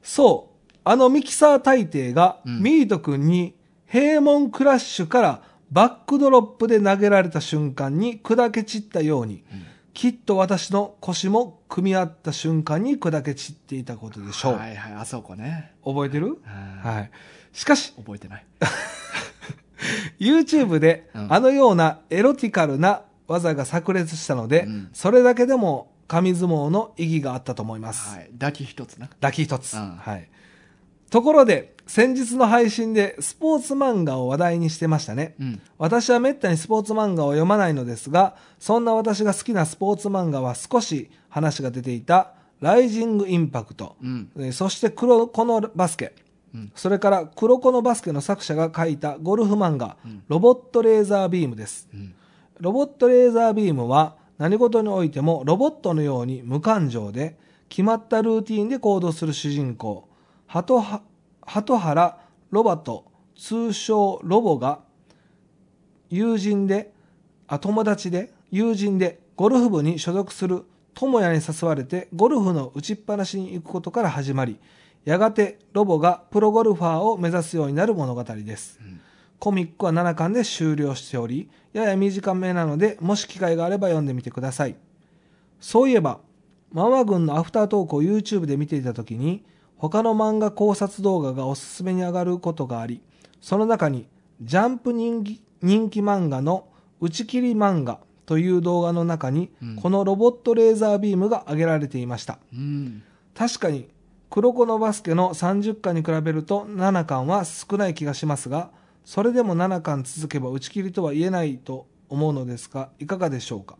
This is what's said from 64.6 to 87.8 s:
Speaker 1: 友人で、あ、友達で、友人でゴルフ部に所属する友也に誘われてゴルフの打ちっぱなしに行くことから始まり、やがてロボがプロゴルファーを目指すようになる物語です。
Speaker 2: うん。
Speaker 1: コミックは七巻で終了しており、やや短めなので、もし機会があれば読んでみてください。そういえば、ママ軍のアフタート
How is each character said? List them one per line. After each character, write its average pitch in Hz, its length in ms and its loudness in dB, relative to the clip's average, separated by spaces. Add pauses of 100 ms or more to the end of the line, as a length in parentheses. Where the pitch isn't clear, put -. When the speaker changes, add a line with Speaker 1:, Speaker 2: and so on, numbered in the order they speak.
Speaker 1:
友 220 300 0
人 196 280 0
で、 196 260 -2 (540)
あ、 147 120 -4
友 214 260 -2
達 202 260 -2
で、 180 220 -4 (180)
友 220 240 0
人 196 240 0
で 180 220 -2 (160)
ゴ 196 120 2
ル 262 100 4
フ 240 120 4
部 160 120 0
に 160 160 0
所 170 140 -4
属 196 200 -4
す 190 140 -6
る 180 180 -4 (300)
友 254 260 0
也 170 180 2
に 156 60 -2
誘 165 240 -4
わ 156 60 2
れ 135 100 -4
て 180 300 -8
ゴ 202 140 4
ル 277 120 2
フ 190 120 2
の 135 220 -4
打 143 80 -8
ち 208 120 -6
っ - 20 -6
ぱ 208 200 -6
な 202 80 -4
し 190 140 -8
に 185 160 -10
行 170 80 -8
く - 80 -18
こ 180 100 -6
と 170 100 -10
か 233 120 -2
ら 180 80 0
始 135 240 -4
ま 135 100 0
り、 113 140 -6 (460)
や 160 140 0
が 220 120 4
て 208 280 0 (140)
ロ 208 120 2
ボ 175 140 2
が 170 320 2
プ 208 100 2
ロ 214 100 4
ゴ 226 120 4
ル 214 120 4
フ 170 80 -4
ァ 165 140 2
ー - 20 0
を 208 200 0
目 175 100 -2
指 170 140 0
す 165 140 -6
よ 156 80 0
う - 40 -2
に 139 60 -4
な 170 120 2
る 226 80 0
物 131 200 -4
語 120 100 -8
で 107 320 -12
す。 - 240 -20
Speaker 2:
う 110 40 -20
ん。 92 160 -20 (380)
Speaker 1:
コ 208 140 -2
ミ 180 160 -2
ッ - 80 -20
ク - 80 -6
は 170 80 0
七 175 220 0
巻 165 180 -2
で 233 120 0
終 156 320 -2
了 143 180 -2
し - 160 -14
て 131 80 -6
お 117 80 -6
り、 131 240 -8 (240)
や 220 100 -2
や 196 120 0
短 196 380 0
め 185 200 -2
な 170 100 0
の 151 140 -2
で、 208 240 0
も 196 140 0
し - 100 -8
機 - 120 -20
会 175 160 0
が 165 120 -2
あ - 20 -2
れ 196 80 -2
ば 196 120 -2
読 160 140 0
ん 143 40 -2
で 131 80 -4
み 123 80 -6
て 120 80 -10
く 123 100 -10
だ 131 100 -6
さ 139 160 -4
い。 117 100 -8 (840)
そ 233 220 2
う 269 80 4
い - 20 4
え 233 80 6
ば、 135 200 -4 (520)
マ 180 160 0
マ 262 160 4
軍 185 220 2
の 147 100 0
ア 165 60 0
フ - 100 -8
タ 214 120 2
ー - 20 0
ト 202 180 0